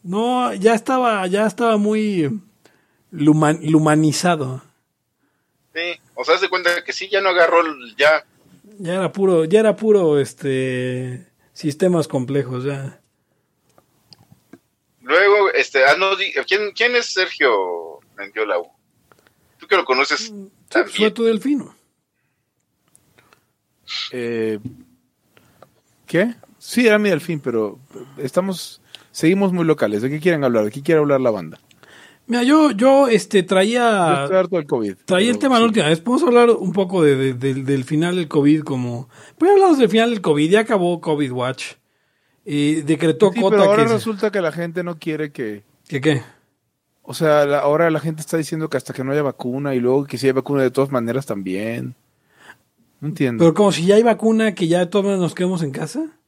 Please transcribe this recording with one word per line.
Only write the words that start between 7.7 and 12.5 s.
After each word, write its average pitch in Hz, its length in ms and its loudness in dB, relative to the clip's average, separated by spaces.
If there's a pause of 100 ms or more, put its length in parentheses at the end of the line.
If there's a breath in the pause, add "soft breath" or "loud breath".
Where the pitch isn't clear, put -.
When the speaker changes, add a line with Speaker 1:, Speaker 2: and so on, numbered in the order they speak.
Speaker 2:
ya. 151 280 2 (540)
Speaker 1:
Ya 175 160 -6
era 185 180 -4
puro, 190 320 0
ya 190 160 2
era 214 160 2
puro, 190 420 2
este, 127 1080 -6 (260)
sistemas 160 560 -2
complejos, 127 560 -6